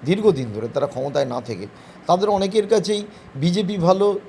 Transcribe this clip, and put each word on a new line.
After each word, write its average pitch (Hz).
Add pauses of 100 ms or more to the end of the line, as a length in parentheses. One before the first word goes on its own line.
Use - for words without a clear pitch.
দীর্ঘদিন 160
ধরে, 107
তারা 139
ক্ষমতায় 139
না 123
থেকে। 104 (400)
তাদের 185
অনেকের 202
কাছেই 208 (320)
বিজেপি 180
ভালো 190